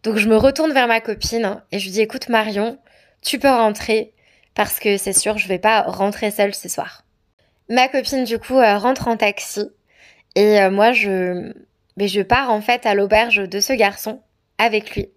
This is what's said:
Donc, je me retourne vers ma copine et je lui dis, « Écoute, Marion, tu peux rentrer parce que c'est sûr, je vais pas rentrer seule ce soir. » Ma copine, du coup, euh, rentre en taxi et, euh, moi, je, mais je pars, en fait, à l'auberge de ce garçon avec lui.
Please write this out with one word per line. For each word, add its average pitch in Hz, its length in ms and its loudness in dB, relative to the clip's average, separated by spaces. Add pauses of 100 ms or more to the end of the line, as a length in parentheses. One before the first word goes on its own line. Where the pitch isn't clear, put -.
Donc, 220 140 -2
je 214 100 0
me 220 80 6
retourne 277 360 2
vers 254 140 2
ma 226 140 0
copine 226 600 -6 (120)
et 202 80 -6
je 190 60 -8
lui 190 40 -12
dis, « 202 120 -2
Écoute, 220 260 -4
Marion, 220 500 -2 (440)
tu 254 180 -4
peux 277 80 4
rentrer 220 640 0 (420)
parce - 240 -2
que 202 180 0
c'est 196 160 -6
sûr, 208 240 -2
je 202 120 -4
vais 185 100 -2
pas 214 240 2
rentrer 202 480 -2
seule 202 240 -2
ce - 140 -14
soir. » - 340 -10 (680)
Ma 254 200 2
copine, 262 340 -2
du 226 160 -4
coup, 247 180 -4
euh, 214 220 6
rentre 247 300 0
en 226 80 0
taxi 208 480 -4 (720)
et, 208 240 6
euh, 190 100 4
moi, 208 220 4
je, 185 580 -2 (460)
mais 202 100 -2
je 196 140 -2
pars, 247 320 0
en 220 80 0
fait, 240 260 -2
à 208 80 2
l'auberge 208 540 2
de 190 100 -8
ce 262 140 -2
garçon 208 480 -2 (380)
avec 214 360 0
lui. 190 220 -6